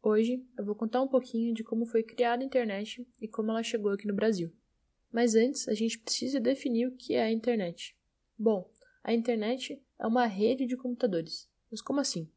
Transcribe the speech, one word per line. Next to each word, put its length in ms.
Hoje, 440
eu 60
vou 120
contar 260
um 60
pouquinho 460
de 100
como 220
foi 180
criada 400
a 20
internet 640
e 60
como 240
ela 120
chegou 280
aqui 160
no 60
Brasil. 400
Mas 240
antes, 320
a 60
gente 260
precisa 400
definir 480
o 80
que 180
é 100
a 80
internet. 680
Bom, 320
a 100
internet 680
é 80
uma 180
rede 400
de 120
computadores. 720
Mas 100
como 180
assim? 380